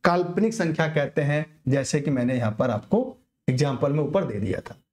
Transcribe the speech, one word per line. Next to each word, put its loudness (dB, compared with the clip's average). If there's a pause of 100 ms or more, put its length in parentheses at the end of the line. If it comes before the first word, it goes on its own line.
काल्पनिक 2
संख्या 0
कहते 0
हैं, 0 (240)
जैसे 0
कि -2
मैंने 0
यहाँ 0
पर -2
आपको -2 (320)
example 0
में 0
ऊपर 0
दे -6
दिया -4
था। -18 (160)